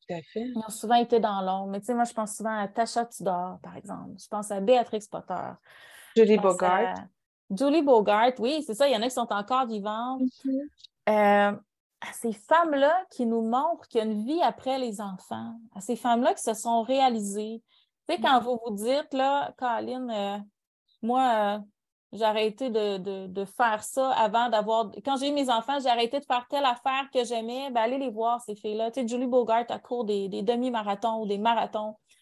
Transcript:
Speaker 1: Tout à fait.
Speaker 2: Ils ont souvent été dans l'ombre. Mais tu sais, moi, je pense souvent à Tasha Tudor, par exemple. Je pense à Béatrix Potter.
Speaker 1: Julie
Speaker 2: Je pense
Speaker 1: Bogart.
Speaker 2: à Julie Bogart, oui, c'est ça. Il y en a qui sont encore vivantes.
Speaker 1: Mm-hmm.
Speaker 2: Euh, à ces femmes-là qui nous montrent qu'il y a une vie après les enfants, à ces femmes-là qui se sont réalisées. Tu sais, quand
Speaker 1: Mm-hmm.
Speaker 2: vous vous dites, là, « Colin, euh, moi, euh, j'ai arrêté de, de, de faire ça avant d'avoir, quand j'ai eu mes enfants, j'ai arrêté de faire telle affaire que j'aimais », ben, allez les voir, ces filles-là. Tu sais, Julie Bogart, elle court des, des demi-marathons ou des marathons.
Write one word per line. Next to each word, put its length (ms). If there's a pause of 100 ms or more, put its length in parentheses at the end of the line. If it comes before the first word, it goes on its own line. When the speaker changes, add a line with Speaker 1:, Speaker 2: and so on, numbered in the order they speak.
Speaker 1:
Tout 60
à 80
fait. 200
Speaker 2:
Ils 180
ont 100
souvent 260
été 240
dans 220
l'ombre. 300
Mais 80
tu 80
sais, 80
moi, 80
je 100
pense 220
souvent 200
à 120
Tasha 380
Tudor, 580
par 120
exemple. 440
Je 80
pense 240
à 80
Béatrix 500
Potter. 240 (840)
Speaker 1:
Julie 200
Speaker 2:
Je 60
pense 100
Speaker 1:
Bogart. 440
Speaker 2:
à 0 (540)
Julie 320
Bogart, 560
oui, 240
c'est 140
ça. 120
Il 60
y 20
en 60
a 40
qui 100
sont 180
encore 320
vivantes. 560 (240)
Speaker 1:
Mm-hmm. 140 (500)
Speaker 2:
Euh, 480 (440)
à 120
ces 200
femmes-là 600 (160)
qui 160
nous 160
montrent 460
qu'il 120
y 40
a 20
une 180
vie 200
après 340
les 240
enfants, 540 (200)
à 60
ces 140
femmes-là 400
qui 80
se 100
sont 300
réalisées. 800 (440)
Tu 80
sais, 60
quand 180
Speaker 1:
Mm-hmm. 40
Speaker 2:
vous 200
vous 120
dites, 380
là, « 440
Colin, 520
euh, 280 (640)
moi, 340
euh, 240 (540)
j'ai 100
arrêté 460
de, 280
de, 300
de 160
faire 400
ça 280
avant 360
d'avoir, 420 (140)
quand 140
j'ai 100
eu 60
mes 160
enfants, 320
j'ai 80
arrêté 320
de 40
faire 240
telle 140
affaire 500
que 120
j'aimais », 460
ben, 100
allez 160
les 120
voir, 320
ces 140
filles-là. 360
Tu 100
sais, 80
Julie 180
Bogart, 400
elle 140
court 240
des, 240
des 140
demi-marathons 800
ou 60
des 100
marathons. 580 (260)